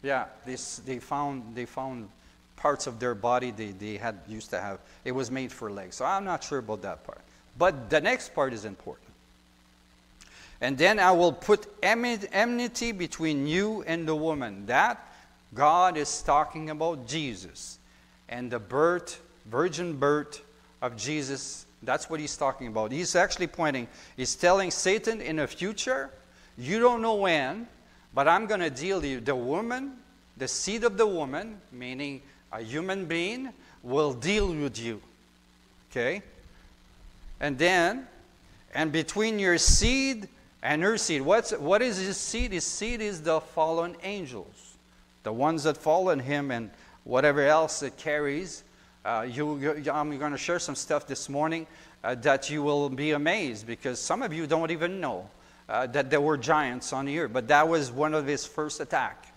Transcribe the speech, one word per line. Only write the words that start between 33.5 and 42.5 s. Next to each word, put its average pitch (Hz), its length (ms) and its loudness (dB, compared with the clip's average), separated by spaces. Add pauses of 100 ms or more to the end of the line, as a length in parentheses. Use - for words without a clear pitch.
"will 139 320 2
deal 190 340 2
with 143 300 -4
you." 113 220 -6 (920)
Okay? 135 320 -2 (1200)
And 139 180 -2
then, 180 500 4 (640)
"And 156 160 0
between 208 480 0
your 180 200 4
seed 233 680 4 (340)
and 151 200 0
her 208 160 2
seed." 143 240 0
What's, 214 300 4
what 175 300 2
is 226 160 0
his 190 180 -4
seed? 233 360 -4